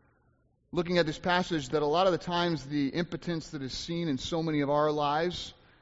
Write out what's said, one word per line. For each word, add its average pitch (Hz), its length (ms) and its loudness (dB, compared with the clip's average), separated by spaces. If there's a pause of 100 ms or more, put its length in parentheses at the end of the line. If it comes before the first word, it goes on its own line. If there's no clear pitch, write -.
(720)
looking 175 260 2
at 165 80 6
this 151 120 -4
passage, 175 520 0
that 151 120 2
a 147 40 2
lot 170 200 4
of 185 60 6
the 160 60 0
times 175 480 0
the 143 220 0
impotence 165 600 -4
that 147 140 -8
is 127 100 -8
seen 170 360 -4
in 135 100 0
so 165 240 -4
many 156 180 0
of 139 100 0
our 151 220 4
lives 151 640 -2 (260)